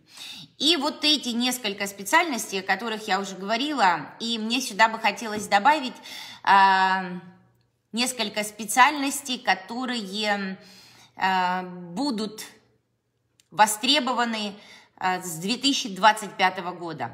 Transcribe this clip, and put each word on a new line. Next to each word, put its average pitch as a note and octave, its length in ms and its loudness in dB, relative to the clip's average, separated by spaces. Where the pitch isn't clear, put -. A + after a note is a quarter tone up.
И D#4 180 4
вот D4 280 -4
эти D4+ 240 2
несколько A#3 580 -2
специальностей, A3+ 760 0
о - 20 -10
которых A3 440 -4
я G3 140 0
уже G3 160 -8
говорила, G3+ 840 0
и A3+ 200 -4
мне A3+ 220 -2
сюда A3 280 2
бы A3 100 -4
хотелось G#3 480 -4
добавить, B3+ 480 2
э, F#3+ 760 4
несколько A3 500 -2
специальностей, B3+ 960 2
которые, G#3 1200 -2
э, F#3 460 2
будут F#3 800 -6
востребованы, A3+ 1040 2
э, F#3 220 -2
с F3+ 140 -8
две F#3+ 200 -2
тысячи C4 320 0
двадцать G3 480 2
пятого F#3 360 0
года. D#3+ 420 -8